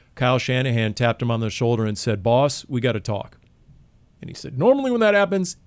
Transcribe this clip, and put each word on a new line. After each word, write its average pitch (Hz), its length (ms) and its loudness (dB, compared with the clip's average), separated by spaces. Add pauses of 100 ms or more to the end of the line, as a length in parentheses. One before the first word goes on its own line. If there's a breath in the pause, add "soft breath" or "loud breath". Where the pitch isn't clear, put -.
(140 soft breath)
Kyle 127 240 2
Shanahan 120 560 0
tapped 117 280 0
him 120 80 0
on 113 100 0
the 110 100 -2
shoulder 117 340 0
and 107 140 -2
said, 104 240 -2
"Boss, 127 460 2
we 127 120 -2
gotta 113 200 0
talk." - 380 -8 (800)
And - 100 -14
he - 40 -14
said, - 240 -10
"Normally 262 320 2
when 233 100 0
that 208 140 4
happens, 190 420 0 (100)